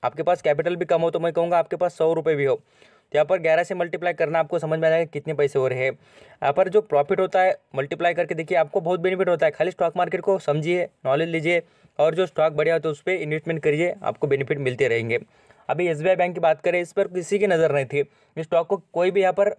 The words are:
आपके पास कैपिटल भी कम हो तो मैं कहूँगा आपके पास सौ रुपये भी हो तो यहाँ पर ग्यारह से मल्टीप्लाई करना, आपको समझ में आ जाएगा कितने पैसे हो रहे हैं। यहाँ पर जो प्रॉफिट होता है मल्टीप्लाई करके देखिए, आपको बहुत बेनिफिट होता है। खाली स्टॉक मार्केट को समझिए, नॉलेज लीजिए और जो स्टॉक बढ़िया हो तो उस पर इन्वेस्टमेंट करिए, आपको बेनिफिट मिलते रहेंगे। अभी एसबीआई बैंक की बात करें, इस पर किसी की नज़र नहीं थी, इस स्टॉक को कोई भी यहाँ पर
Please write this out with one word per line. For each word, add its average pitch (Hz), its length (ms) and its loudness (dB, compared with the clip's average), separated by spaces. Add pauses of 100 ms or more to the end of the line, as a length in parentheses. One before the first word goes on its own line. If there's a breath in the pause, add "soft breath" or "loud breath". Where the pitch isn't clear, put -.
आपके 123 200 -4
पास 175 200 0
कैपिटल 160 340 0
भी 175 80 -4
कम 165 180 0
हो 165 80 0
तो 160 100 -2
मैं 165 120 -2
कहूँगा 170 260 0
आपके 165 180 -2
पास 175 200 -2
सौ 160 160 2
रुपये 160 220 0
भी 143 100 -2
हो 135 100 2
तो - 600 -18
यहाँ 147 100 4
पर 180 140 0
ग्यारह 165 240 2
से 180 120 -4
मल्टीप्लाई 175 380 -4
करना, 160 260 -2
आपको 160 200 -2
समझ 156 200 -2
में 160 100 2
आ - 20 4
जाएगा 165 160 2
कितने 151 280 -8
पैसे 143 240 0
हो 131 100 2
रहे 127 160 -4
हैं। 135 60 0
यहाँ - 640 -6
पर 185 160 2
जो 202 140 4
प्रॉफिट 147 380 0
होता 185 200 0
है 185 160 2 (180)
मल्टीप्लाई 160 400 -2
करके 170 200 -2
देखिए, 165 240 -2
आपको 160 220 0
बहुत 170 200 -2
बेनिफिट 185 280 0
होता 170 180 2
है। 151 60 2
खाली 170 180 -2
स्टॉक 170 260 -2
मार्केट 175 240 -2
को 190 200 0
समझिए, 156 480 -2 (180)
नॉलेज 151 220 0
लीजिए 165 340 0 (360 soft breath)
और 160 160 2
जो 180 120 0
स्टॉक 160 260 0
बढ़िया 156 220 0
हो 165 60 0
तो 160 100 -4
उस 147 120 -8
पर 180 100 -2
इन्वेस्टमेंट 156 500 -4
करिए, 156 400 0
आपको - 240 -4
बेनिफिट 139 340 -2
मिलते 131 280 0
रहेंगे। 117 300 0 (500 soft breath)
अभी 170 200 -2
एसबीआई 165 280 0
बैंक 175 180 0
की 170 60 -6
बात 160 200 2
करें, 175 200 0
इस 170 120 -8
पर 196 160 0
किसी 180 300 -4
की 202 80 2
नज़र 165 260 4
नहीं 143 140 2
थी, 131 140 -2 (360 soft breath)
इस 160 80 -6
स्टॉक 165 220 0
को 196 100 -2 (160)
कोई 180 180 2
भी 190 100 0
यहाँ 185 120 2
पर 202 260 2